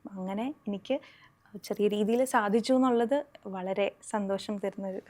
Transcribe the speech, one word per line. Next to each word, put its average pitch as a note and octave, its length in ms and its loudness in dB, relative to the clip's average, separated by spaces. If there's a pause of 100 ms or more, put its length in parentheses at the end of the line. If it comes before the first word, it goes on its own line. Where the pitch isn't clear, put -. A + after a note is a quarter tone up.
(120)
അങ്ങനെ G3 420 -6 (140)
എനിക്ക് G#3 320 -4 (640)
ചെറിയ G#3 260 0
രീതിയിൽ G#3+ 360 2
സാധിച്ചു A3+ 500 2
എന്നുള്ളത് B3+ 500 4 (220)
വളരെ F#3+ 460 0 (180)
സന്തോഷം G3 480 -2
തരുന്ന G3 300 -6
ഒരു F#3+ 220 -6